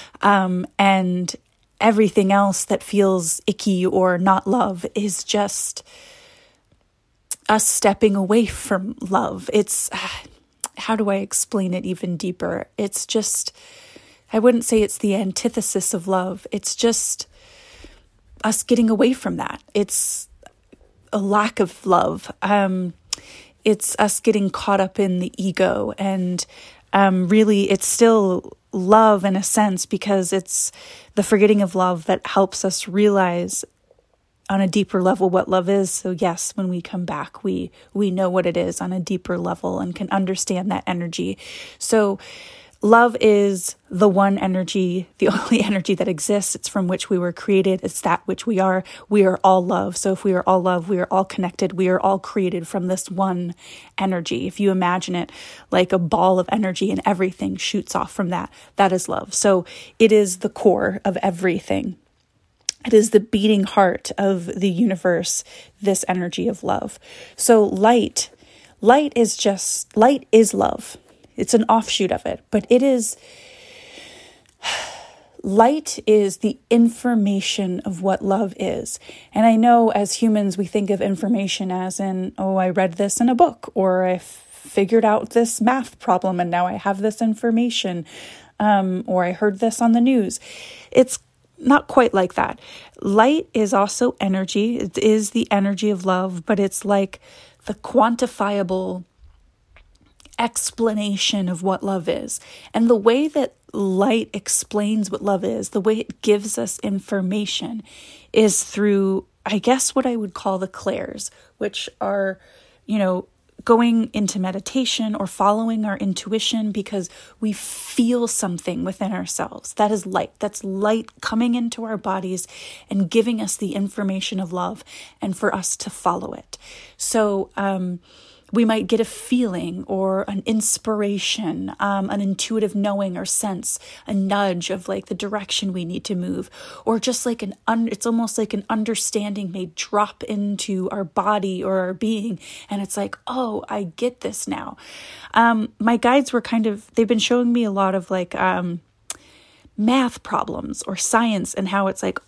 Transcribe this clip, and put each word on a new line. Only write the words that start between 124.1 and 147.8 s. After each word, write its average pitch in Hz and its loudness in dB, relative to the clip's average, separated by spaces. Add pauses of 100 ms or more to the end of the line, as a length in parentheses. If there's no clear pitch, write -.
of 175 -6
love 180 -6 (380)
and 190 -4
for 208 0
us 196 -4
to - -10
follow 180 -4
it. - -18 (400)
So, 208 0
um, 185 -4 (520)
we 226 4
might 220 0
get 220 2
a 226 2
feeling 180 -4
or 190 -2
an 202 -6
inspiration, 202 -2
um, 196 -2
an 208 -4
intuitive 202 -2
knowing 196 -2
or 185 -8
sense, - -4 (280)
a - -4
nudge 196 0
of, 185 -6
like, 196 -6
the 202 -6
direction 196 -6
we 180 -4
need 180 -8
to 208 -4
move, 180 -6 (360)
or 226 0
just, - -4
like, 233 -4
an 196 -8 (120)
un-, 226 0
it's - -6
almost 226 -2
like 214 -4
an 202 -6
understanding 208 -4
may 185 -8
drop - -4
into 202 -4
our 196 -4
body 190 -2
or 190 0
our 185 -4
being, 214 -4 (300)
and 202 -4
it's 196 -6
like, 202 -6 (100)
"Oh, 240 -4
I 208 -4
get 240 -6
this - -8
now." - -10 (560)
Um, 226 2
my 233 2
guides 254 2
were 240 2
kind 226 -2
of, 208 -6
they've 226 2
been 226 2
showing 247 2
me 233 2
a 208 0
lot 190 0